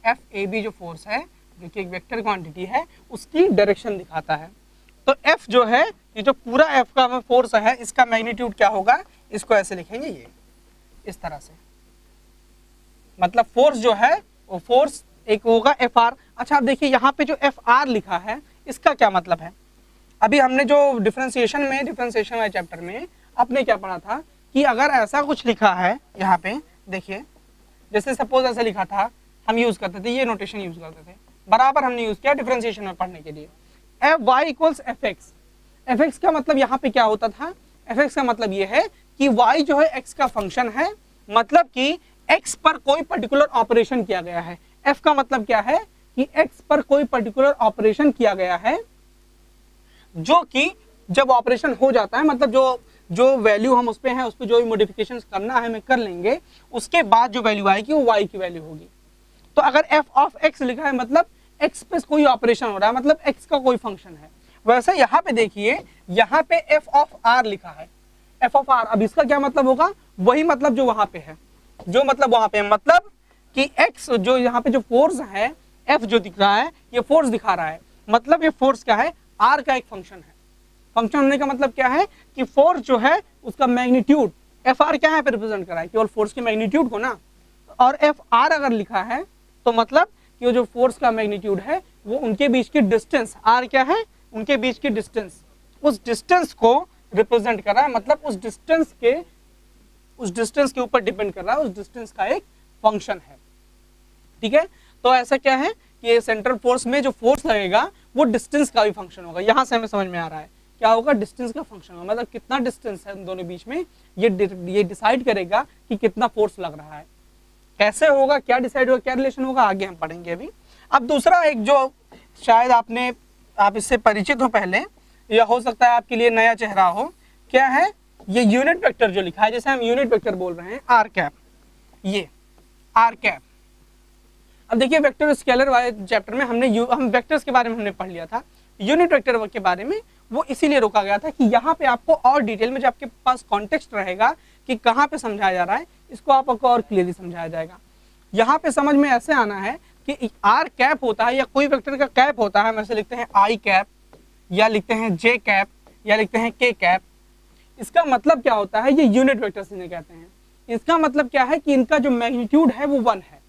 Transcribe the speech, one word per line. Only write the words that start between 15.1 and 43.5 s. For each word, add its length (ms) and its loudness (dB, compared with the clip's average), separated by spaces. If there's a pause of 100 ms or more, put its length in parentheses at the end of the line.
एक 160 -2
होगा 380 2
एफ़आर। 340 2 (220)
अच्छा, 180 -4
आप 80 2
देखिए 260 0
यहाँ 220 2
पे 140 -4
जो 180 -4
एफ़आर 440 0
लिखा 300 -4
है, 240 -8 (260)
इसका 260 -2
क्या 160 2
मतलब 320 -2
है? 120 -16 (680)
अभी 180 4
हमने 260 2
जो 340 4
differentiation 600 -2
में, 240 -4
differentiation 500 -6
वाले 140 -2
chapter 320 -10
में 260 -14 (300)
आपने 260 0
क्या 140 0
पढ़ा 220 -10
था 240 -10 (320)
कि 80 4
अगर 300 2
ऐसा 280 0
कुछ 240 -6
लिखा 280 2
है, 240 -2 (220)
यहाँ 180 0
पे 220 -6 (300)
देखिए, 340 -10 (680)
जैसे 240 -4
suppose 300 0
ऐसा 160 -4
लिखा 240 -4
था, 240 -4 (380)
हम 100 0
यूज़ 220 0
करते 200 -8
थे, 100 -8
ये 160 -2
notation 340 -8
use 200 -12
करते 320 -20
थे, 40 -20 (320)
बराबर 360 2
हमने 220 -4
यूज़ 120 -4
किया 160 0
differentiation 500 -4
में 120 -10
पढ़ने 240 -10
के 120 -16
लिए, 160 -18 (540)
एफ़ 200 2
y 240 2
equals 420 -2
F 180 -8
X। 260 -8 (560)
एफ़ 160 2
एक्स 140 -2
का 140 0
मतलब 260 0
यहाँ 200 0
पे 120 -4
क्या 140 2
होता 260 0
था? 240 -10 (340)
एफ़ 140 -4
एक्स 140 -2
का 80 -2
मतलब 300 -2
ये 120 -2
है 220 0 (320)
कि 100 2
वाई 340 4
जो 160 0
है 80 4 (100)
X 160 -14
का 140 -2
function 420 -4
है, 220 -4 (380)
मतलब 440 2
कि 240 -2 (320)
X 260 -2
पर 220 0
कोई 240 0
particular 440 0
operation 580 0